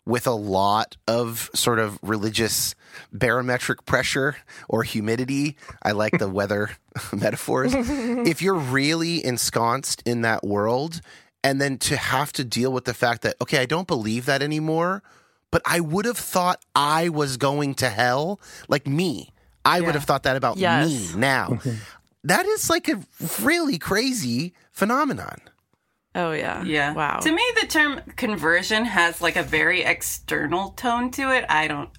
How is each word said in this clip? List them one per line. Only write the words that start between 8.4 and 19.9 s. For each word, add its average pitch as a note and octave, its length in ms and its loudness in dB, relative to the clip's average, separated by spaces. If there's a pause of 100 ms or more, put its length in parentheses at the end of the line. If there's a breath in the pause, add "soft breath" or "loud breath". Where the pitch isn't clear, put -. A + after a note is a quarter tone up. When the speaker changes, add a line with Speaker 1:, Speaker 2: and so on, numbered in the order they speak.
Speaker 1:
you're F#3+ 120 2
really D#3+ 680 0
ensconced A#2+ 840 0
in A#2+ 160 0
that A2+ 220 2
world, A#2+ 560 0 (440 loud breath)
and C3+ 160 2
then C#3 180 -2
to - 180 0
have C3 380 -2
to C#3 100 -2
deal A#2+ 280 0
with B2+ 120 -2
the A#2+ 100 -2
fact A#2 280 0
that, A2 180 -2
"Okay, C#3 180 0
I B2 80 2
don't E3 200 -2
believe A#2+ 400 -2
that C#3 160 2
anymore, D#3+ 600 -2 (480 soft breath)
but - 140 2
I E3+ 160 2
would E3+ 240 0
have A#3 140 -2
thought - 460 0 (100)
I D#3 360 2
was D3 260 0
going C#3 400 0
to B2+ 120 2
hell." B2 520 0 (260 loud breath)
Like C#3+ 200 0
me, C#3+ 460 0 (320)
I E3 160 4
would E3+ 80 2
Speaker 2:
Yeah. D#3+ 40 2